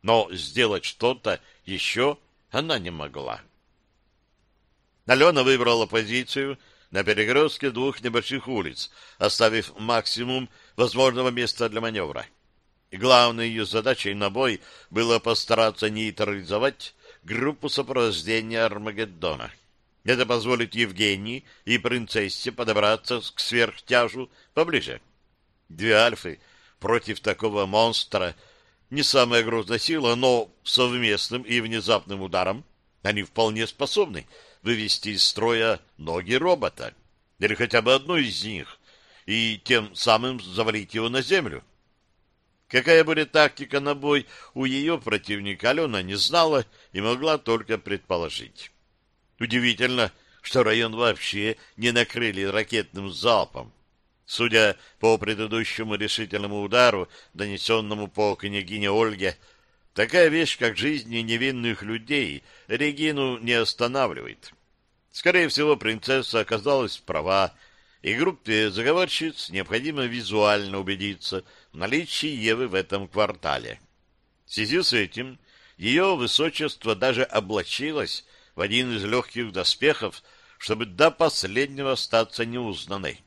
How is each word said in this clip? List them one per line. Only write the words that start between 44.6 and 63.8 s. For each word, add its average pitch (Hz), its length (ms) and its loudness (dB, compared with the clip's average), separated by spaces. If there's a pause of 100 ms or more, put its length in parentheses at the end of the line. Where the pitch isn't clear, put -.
ее 139 320 0
противника, 104 720 -2
Алена 135 320 0
не 95 140 -6
знала 156 500 2 (260)
и 92 80 -4
могла 131 380 0
только 113 400 -2
предположить. 87 960 -6 (680)
Удивительно, 120 720 0 (300)
что 127 220 2
район 113 300 2
вообще 110 600 -2 (220)
не 117 140 0
накрыли 117 500 0
ракетным 98 680 -4
залпом. 87 640 0 (600)
Судя 110 440 4 (220)
по 113 200 4
предыдущему 110 800 -4
решительному 104 640 -4
удару, 107 460 4 (260)
нанесенному 104 760 -2
по 104 260 0
княгине 101 560 -4
Ольге, 104 460 0 (560)
такая 160 360 4
вещь, 156 280 0
как 113 220 -2
жизни 120 400 -4
невинных 117 640 -2
людей, 113 600 -4 (240)
Регину 139 720 -2
не 117 160 -2
останавливает. 120 1000 -2 (580)